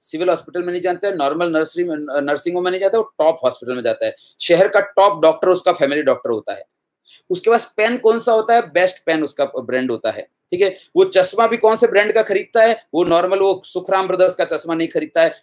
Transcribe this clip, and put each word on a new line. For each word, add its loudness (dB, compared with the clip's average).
सिविल -4
हॉस्पिटल -4
में -6
नहीं -6
जाता -2
है, -4
नॉर्मल -2
नर्सरी -2
में, -4
नर्सिंग -4
होम -4
में 0
नहीं -4
जाता 0
है, 2
वो -10
टॉप -2
हॉस्पिटल -6
में -8
जाता -4
है। -6
शहर 4
का 2
टॉप 2
डॉक्टर 2
उसका 2
फैमिली 0
डॉक्टर 0
होता -6
है। -16
उसके 0
पास 0
पेन 0
कौन 2
सा 0
होता 2
है? 0
बेस्ट 0
पेन -2
उसका -4
ब्रांड -4
होता -4
है। -12
ठीक -4
है, 0
वो 6
चश्मा 2
भी -2
कौन 2
से 4
brand 2
का 2
खरीदता 0
है, 2
वो 2
normal 2
वो 0
सुखराम -2
brothers 2
का -2
चश्मा -4
नहीं -2
खरीदता -2
है, 0